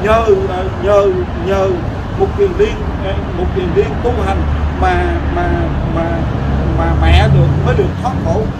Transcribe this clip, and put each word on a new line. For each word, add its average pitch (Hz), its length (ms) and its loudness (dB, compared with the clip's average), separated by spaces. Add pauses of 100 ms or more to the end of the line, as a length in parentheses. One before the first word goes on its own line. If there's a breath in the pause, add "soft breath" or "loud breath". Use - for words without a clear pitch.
Nhờ, 226 200 2 (240)
ờ, 185 160 -4 (180)
nhờ, 202 280 4 (360)
nhờ 196 240 0 (480)
Mục 196 100 2 (100)
Kiền 196 200 2
Liên, 214 180 0 (280)
ờ, 196 100 -2 (220)
Mục 185 180 -2
Kiền 254 200 -2
Liên 403 140 2 (140)
tu 240 180 0
hành 190 160 -2 (440)
mà, 175 400 0 (140)
mà, 170 140 -2 (460)
mà, 165 240 -2 (600)
mà 165 240 0
mẹ - 320 6
được, - 120 6 (180)
mới 247 100 2
được 359 140 2 (140)
thoát 247 120 -2 (100)
khổ 220 220 0 (140)